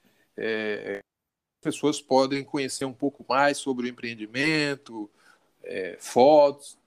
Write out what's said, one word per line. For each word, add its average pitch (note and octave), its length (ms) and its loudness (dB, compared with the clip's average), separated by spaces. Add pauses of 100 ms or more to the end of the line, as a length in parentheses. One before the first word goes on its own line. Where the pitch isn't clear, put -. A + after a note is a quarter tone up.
(360)
é, G#2+ 600 -6
as - 680 -20
pessoas D3 360 -2
podem C3+ 440 0
conhecer C#3 400 -6
um C3 80 -6
pouco C#3 360 -6
mais C#3+ 300 2
sobre B2 280 -4
o - 20 -4
empreendimento, B2 1200 -6 (540)
é, F2+ 380 -10
fotos, C#3+ 880 4